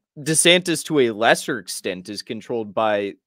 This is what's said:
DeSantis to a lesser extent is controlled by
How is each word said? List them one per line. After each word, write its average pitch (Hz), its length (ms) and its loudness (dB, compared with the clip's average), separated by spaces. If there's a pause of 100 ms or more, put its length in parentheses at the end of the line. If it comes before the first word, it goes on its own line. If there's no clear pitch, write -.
(180)
DeSantis 165 680 2
to 156 140 2
a 117 120 4
lesser 117 480 0
extent 92 480 -8
is 104 140 -10
controlled 110 520 -8
by 104 420 0 (120)